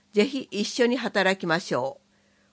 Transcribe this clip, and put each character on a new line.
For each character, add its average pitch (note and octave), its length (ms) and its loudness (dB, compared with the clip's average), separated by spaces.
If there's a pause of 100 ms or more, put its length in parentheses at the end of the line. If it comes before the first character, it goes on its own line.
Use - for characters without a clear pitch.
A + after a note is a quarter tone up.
(120)
ぜ G#3 140 4
ひ C4 260 -6
一 G#3 140 -2
緒 A#3+ 220 0
に B3 100 2
働 G3 420 0
き F#3 80 -6
ま E3 140 2
し - 120 -6
ょ C3+ 300 -4
う。 - 40 -20 (460)